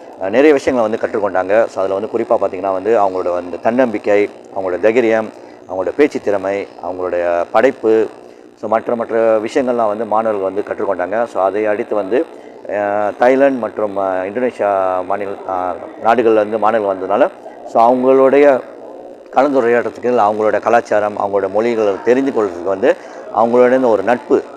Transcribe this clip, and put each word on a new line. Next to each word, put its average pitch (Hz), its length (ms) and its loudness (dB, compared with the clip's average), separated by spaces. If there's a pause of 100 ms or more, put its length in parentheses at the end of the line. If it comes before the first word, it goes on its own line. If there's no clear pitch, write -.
(220)
ஆ, 95 80 -4
நிறைய 139 240 6
விஷயங்களை 120 440 0
வந்து 101 100 -4
கற்றுக்கொண்டாங்க. 98 580 0
So - 160 -8
அதில் 95 120 -2
வந்து 104 160 -4
குறிப்பாக 113 380 0
பார்த்திங்கன்னா 95 260 -4
வந்து 104 260 0
அவங்களோட 92 340 -2
வந்து 87 260 -8
தன்னம்பிக்கை, 107 720 0 (260)
அவங்களோட 92 240 -4
தைரியம், 110 500 2 (400)
அவங்களோட 92 280 -6
பேச்சு 139 240 2
திறமை, 98 460 -4 (160)
அவங்களுடைய 87 680 -2
படைப்பு, 110 560 2 (540)
so 110 80 -8
மற்ற 113 260 -2
மற்ற 113 440 0
விஷயங்கள்லாம் 120 480 -2
வந்து 107 180 -4
மாணவர்கள் 104 460 -2
வந்து 101 160 -4
கற்றுக்கொண்டாங்க. 98 560 -4
So 104 200 -4
அதை 101 220 0
அடுத்து 104 300 -4
வந்து, 104 300 -2 (500)
ஆ, 104 420 -2
தாய்லாந்து 131 420 2
மற்றும், 107 380 -4
ஆ, 95 240 -2
இந்தோனேஷியா 98 840 -2
மாநில, 98 240 -4 (200)
ஆ, 90 260 -4 (300)
நாடுகள்ல 113 260 4
இருந்து 107 280 2
மாணவர்கள் 101 480 0
வந்ததுனால 107 220 2 (380)
so 120 260 4
அவங்களுடைய 135 680 4 (720)
கலந்துரையாடுறதுக்கு 120 760 0
இல்லை 117 200 2
அவங்களோட 107 340 0
கலாச்சாரம், 107 580 0
அவங்களோட 98 340 -2
மொழிகளை 110 420 0 (120)
தெரிந்து 131 260 2
கொள்றதுக்கு 95 320 -2
வந்து 98 320 0 (400)
அவங்களோட 123 500 4
ஒரு 104 180 2
நட்பு, 120 380 0 (160)